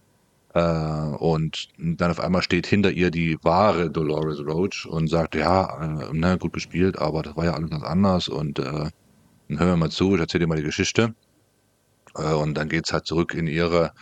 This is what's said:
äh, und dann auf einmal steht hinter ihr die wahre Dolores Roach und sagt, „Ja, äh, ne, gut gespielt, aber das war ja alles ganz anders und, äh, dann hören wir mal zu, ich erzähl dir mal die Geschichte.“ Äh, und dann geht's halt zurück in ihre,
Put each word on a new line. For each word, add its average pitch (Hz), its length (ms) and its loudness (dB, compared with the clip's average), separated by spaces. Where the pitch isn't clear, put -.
äh, 85 60 2
und 80 500 0
dann 165 320 0
auf 165 100 -4
einmal 175 220 0
steht - 240 0
hinter 101 240 2
ihr 87 200 2
die 82 320 0
wahre 87 480 4
Dolores 76 500 -2
Roach 80 460 -2
und 80 220 0
sagt, 80 260 0
„Ja, 78 760 0
äh, - 80 -10
ne, 87 220 2
gut - 160 -6
gespielt, 87 440 -2
aber 76 240 -2
das 76 140 -12
war 80 80 0
ja 85 100 2
alles 80 160 -4
ganz 78 140 -6
anders 90 440 2
und, 71 300 -4
äh, 76 300 -4
dann 76 100 -4
hören 87 100 4
wir 92 80 4
mal 80 140 2
zu, 95 240 2
ich 85 60 4
erzähl 82 200 0
dir 85 60 2
mal 80 100 2
die 78 80 0
Geschichte.“ 110 500 0
Äh, 78 180 -4
und 76 220 0
dann 78 160 -4
geht's 82 240 -2
halt 80 120 -2
zurück 82 280 0
in 82 120 -2
ihre, 82 560 2